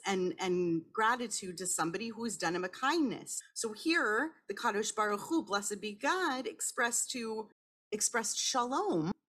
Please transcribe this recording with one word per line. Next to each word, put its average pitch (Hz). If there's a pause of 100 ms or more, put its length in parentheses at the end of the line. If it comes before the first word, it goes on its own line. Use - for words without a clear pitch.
and, 185
and 180 (100)
gratitude 220
to 180
somebody 175
who 220
has 220
done 170
him 180
a 185
kindness." 277 (120)
So 220
here, 294 (140)
the 202
Kadosh 214
Baruch 208
Hu, 330
blessed 202
be 208
God, 277
expressed -
to, 220 (420)
expressed 220
shalom 247 (180)